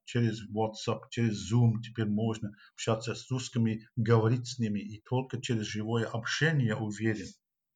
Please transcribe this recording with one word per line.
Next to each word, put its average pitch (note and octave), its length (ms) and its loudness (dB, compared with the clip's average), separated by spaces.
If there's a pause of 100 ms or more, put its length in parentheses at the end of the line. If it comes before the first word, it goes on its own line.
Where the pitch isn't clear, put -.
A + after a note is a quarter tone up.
через A#2 340 2 (100)
WhatsApp, G#2+ 500 -2 (100)
через G2+ 420 0
Zoom. A#2 300 6
Теперь - 240 -4
можно G#2+ 440 0 (220)
общаться A#2 420 -2
с - 160 -12
русскими, A#2 640 -2
говорить A#2 540 4
с - 100 -10
ними. G#2 220 0
И G#2 220 -10
только B2+ 380 -4
через G#2+ 260 -2
живое G#2+ 400 -2
общение, B2 680 0
уверен, G#2 520 -2 (460)